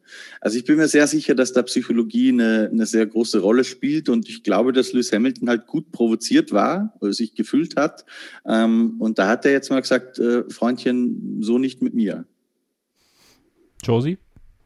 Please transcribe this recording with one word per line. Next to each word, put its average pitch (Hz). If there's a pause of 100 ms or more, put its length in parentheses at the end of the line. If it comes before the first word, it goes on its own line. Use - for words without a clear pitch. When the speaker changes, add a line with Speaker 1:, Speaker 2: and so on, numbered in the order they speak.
(420)
Speaker 1:
Also 107
ich 123
bin 151
mir 156
sehr 143
sicher, 147
dass 123
da 127
Psychologie 117
eine, 113
eine 110
sehr 110
große 110
Rolle 107
spielt 143
und 117
ich 110
glaube, 113
dass 127
Lewis 123
Hamilton 117
halt 117
gut -
provoziert 117
war, 156
äh, 101
sich 110
gefühlt 139
hat. - (440)
Ähm, 113
und 110
da 95
hat 120
er 139
jetzt 135
mal 135
gesagt, -
äh, 120
„Freundchen, 123
so 117
nicht 131
mit 117
mir.“ 92 (1600)
Speaker 2:
Josie, 127 (480)